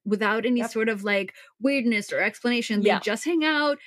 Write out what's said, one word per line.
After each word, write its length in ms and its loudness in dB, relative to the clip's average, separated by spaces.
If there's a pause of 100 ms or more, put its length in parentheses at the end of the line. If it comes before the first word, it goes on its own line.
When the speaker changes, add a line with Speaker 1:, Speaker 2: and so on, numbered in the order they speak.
Speaker 1:
without 400 0
any 160 2
Speaker 2:
Yep. 100 -4
Speaker 1:
sort 180 -2
of, 160 -4
like, 300 0 (260)
weirdness 520 0
or 60 -2
explanation. 640 -2
They 80 4
Speaker 2:
Yeah. 100 4
Speaker 1:
just 260 -4
hang 200 0
out 420 2